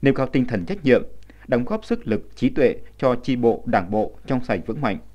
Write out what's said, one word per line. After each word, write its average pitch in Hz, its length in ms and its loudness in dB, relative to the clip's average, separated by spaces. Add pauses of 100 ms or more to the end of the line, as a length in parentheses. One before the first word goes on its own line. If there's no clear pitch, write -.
nêu 135 120 6
cao 131 140 0
tinh 127 180 0
thần 104 200 -2
trách 202 180 -6
nhiệm, 123 200 6 (440)
đóng 120 180 0
góp 214 200 -4
sức - 220 -4
lực, 107 280 -2
trí - 140 2
tuệ 127 260 4 (220)
cho 127 180 2
chi 127 200 -2
bộ, 117 300 2
đảng 101 260 0
bộ 104 200 0 (140)
trong 127 180 -2
sạch 104 220 -2
vững 113 160 -6
mạnh. 110 160 0 (180)